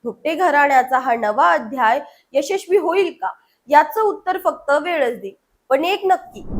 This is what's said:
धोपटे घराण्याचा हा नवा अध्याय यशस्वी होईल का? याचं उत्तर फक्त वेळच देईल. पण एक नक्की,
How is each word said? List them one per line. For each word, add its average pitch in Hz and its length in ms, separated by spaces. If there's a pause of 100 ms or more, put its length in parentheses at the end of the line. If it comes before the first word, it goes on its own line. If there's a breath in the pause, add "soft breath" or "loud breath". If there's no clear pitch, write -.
धोपटे 285 300
घराण्याचा 285 640
हा 254 160
नवा 233 380
अध्याय 254 480 (320 loud breath)
यशस्वी 349 440
होईल 349 360
का? - 200 (360)
याचं 311 320
उत्तर 370 440
फक्त - 260 (120)
वेळच 277 380
देईल. 196 140 (360)
पण 277 140
एक 381 220
नक्की, - 360 (180)